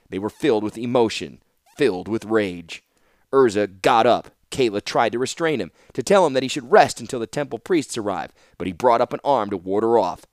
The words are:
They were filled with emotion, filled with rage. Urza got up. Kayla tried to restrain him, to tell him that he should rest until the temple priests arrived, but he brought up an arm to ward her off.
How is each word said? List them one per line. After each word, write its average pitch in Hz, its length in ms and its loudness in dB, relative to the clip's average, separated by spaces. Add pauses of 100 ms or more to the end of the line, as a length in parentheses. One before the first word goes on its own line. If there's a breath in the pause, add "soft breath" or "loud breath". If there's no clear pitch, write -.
They 95 100 -8
were 104 100 -6
filled 110 360 0
with 104 120 -8
emotion, 113 640 -2 (360)
filled 95 320 0
with 110 160 -4
rage. 95 580 -4 (480)
Urza 101 500 2
got 120 240 4
up. 98 260 2 (200)
Kayla 104 320 -2
tried 117 300 0
to 117 60 -4
restrain 147 400 -4
him, 87 120 -8 (220 soft breath)
to 131 100 -6
tell 190 240 4
him 135 60 -2
that 131 100 0
he 131 60 -4
should 131 220 -8
rest 175 280 6
until 123 200 -8
the 113 60 -6
temple 135 320 -8
priests 160 400 -2
arrived, 95 360 -6 (240 soft breath)
but 87 100 -6
he 95 60 -6
brought 120 280 4
up 117 100 -2
an - 120 -8
arm 120 260 0
to 98 80 -4
ward 92 260 -4
her 117 140 2
off. 90 360 -2